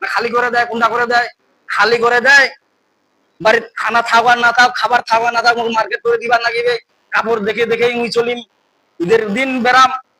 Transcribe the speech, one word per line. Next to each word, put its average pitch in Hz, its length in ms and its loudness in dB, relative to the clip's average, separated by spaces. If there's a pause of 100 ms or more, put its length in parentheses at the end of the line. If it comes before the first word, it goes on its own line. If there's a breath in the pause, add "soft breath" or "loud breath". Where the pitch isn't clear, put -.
না 190 60 -6
খালি 220 220 -4
করে 240 220 -2
দেয়? 240 140 0
কোনটা 226 220 0
করে 240 180 -2
দেয়? 240 220 0 (400)
খালি 220 300 0
করে 240 240 2
দেয়। 269 280 6 (920)
বাড়ির 220 340 0
খানা 226 260 -2
থাক 233 240 0
আর 240 120 4
না 240 140 2
থাক, 247 240 2
খাবার 233 260 -2
থাক 226 220 0
আর 240 100 -2
না 233 80 -2
থাক, 240 160 2
মার্কেট 226 460 -4
করে 233 140 0
দিবার 233 240 0
লাগিবে। 233 360 -2 (340)
কাপড় 220 280 -2
দেখে 214 260 -2
দেখেই 233 300 -2
মুই 233 140 -4
চলিম, 240 280 -2 (640)
ঈদের 208 340 0
দিন 262 300 -2
বেরাম, 254 280 4 (280)